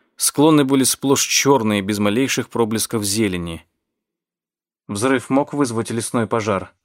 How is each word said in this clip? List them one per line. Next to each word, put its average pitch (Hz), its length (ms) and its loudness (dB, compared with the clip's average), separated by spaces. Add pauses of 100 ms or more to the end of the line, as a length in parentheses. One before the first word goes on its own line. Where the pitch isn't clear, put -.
(160)
склоны 151 480 4
были 135 200 2
сплошь 135 420 0
чёрные, 110 560 2
без 101 160 -4
малейших 113 500 -2
проблесков 113 540 -2
зелени. 92 640 -4 (1200)
"Взрыв 117 420 -2
мог 139 240 0
вызвать 117 380 -2
лесной 113 380 -4
пожар?" 101 440 -2 (120)